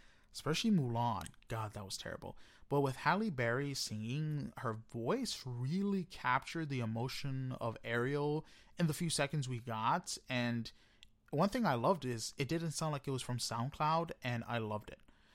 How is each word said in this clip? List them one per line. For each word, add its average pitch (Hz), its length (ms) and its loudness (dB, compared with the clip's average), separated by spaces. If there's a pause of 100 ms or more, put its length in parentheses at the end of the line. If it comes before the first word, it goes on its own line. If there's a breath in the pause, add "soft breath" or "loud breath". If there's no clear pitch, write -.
(320 soft breath)
especially - 380 2
Mulan. 120 560 2 (220)
God, 110 260 -4
that 104 100 -8
was 92 120 -8
terrible. - 400 -8 (320 loud breath)
But 143 120 4
with 135 160 2
Halle 196 340 4
Berry 127 440 0
singing, 131 840 -2
her 110 200 -2 (120)
voice 165 540 -2
really 170 600 0
captured 139 640 0
the 131 100 0
emotion 123 800 -2
of 113 240 -2
Ariel 143 640 2 (320 loud breath)
in 170 80 4
the 151 80 4
few 165 160 0
seconds 143 380 0
we 123 100 -2
got. 120 580 0 (140)
And 120 420 0 (580 soft breath)
one 175 200 4
thing 240 160 0
I 143 80 4
loved 135 320 2
is 117 320 -4
it 135 100 0
didn't 165 220 0
sound 156 220 -2
like 139 140 -4
it 143 40 -2
was 131 100 0
from 123 160 -2
SoundCloud, 151 760 0 (120)
and 120 240 0
I 117 80 0
loved 107 320 -2
it. - 120 -14 (340 soft breath)